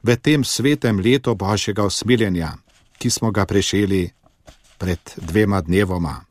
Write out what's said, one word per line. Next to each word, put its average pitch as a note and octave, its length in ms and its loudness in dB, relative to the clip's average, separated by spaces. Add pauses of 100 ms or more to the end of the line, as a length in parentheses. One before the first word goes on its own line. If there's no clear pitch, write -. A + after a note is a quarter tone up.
v A#2 120 4
tem D3 280 2
svetem A#2+ 560 0
letu B2 360 2
Božjega G2+ 500 -2
usmiljenja, F#2 680 0 (440)
ki B2 120 -4
smo A2+ 220 -2
ga G2+ 140 0
pričeli G2 640 0 (680)
pred F2 220 -4 (180)
dvema G2 440 0
dnevoma. F2 540 0 (160)